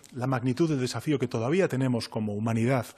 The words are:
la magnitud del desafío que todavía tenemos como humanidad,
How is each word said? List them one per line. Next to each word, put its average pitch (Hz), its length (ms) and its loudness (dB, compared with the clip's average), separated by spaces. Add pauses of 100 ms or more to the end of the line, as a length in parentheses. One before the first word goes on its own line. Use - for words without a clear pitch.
(120)
la 127 160 -4
magnitud 131 420 2
del 147 100 0
desafío 127 380 -2
que 127 100 0
todavía 135 400 0
tenemos 127 400 0
como 107 260 -4
humanidad, 113 520 2 (120)